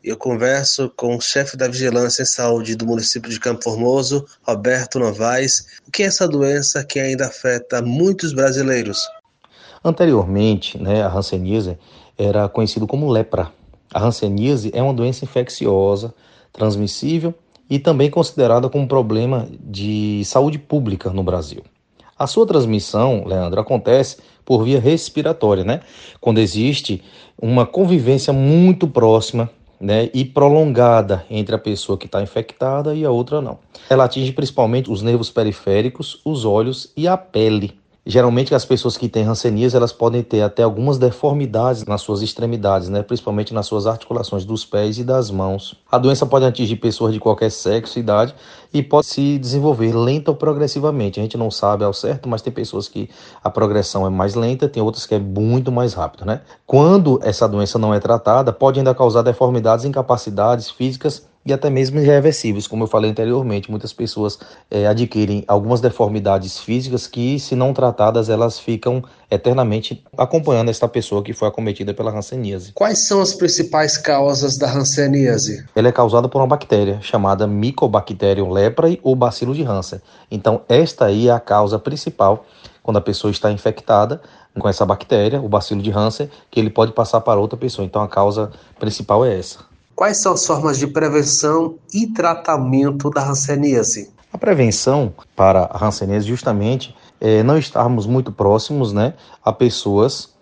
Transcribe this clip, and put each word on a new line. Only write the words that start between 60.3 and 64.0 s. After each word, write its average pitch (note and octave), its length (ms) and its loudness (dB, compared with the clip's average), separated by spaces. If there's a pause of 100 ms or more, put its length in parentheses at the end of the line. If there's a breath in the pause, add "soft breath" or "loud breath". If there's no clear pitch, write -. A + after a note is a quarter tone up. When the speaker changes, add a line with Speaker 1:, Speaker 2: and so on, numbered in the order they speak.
Speaker 2:
físicas C3 580 -6 (160)
e C#3 80 0
até C#3 160 0
mesmo C3+ 300 0
irreversíveis, C#3 680 4
como A2 160 -4
eu A2 40 -2
falei A2 220 2
anteriormente. A2+ 640 -2
Muitas G#2 220 -8
pessoas, G#2+ 440 -6 (320 loud breath)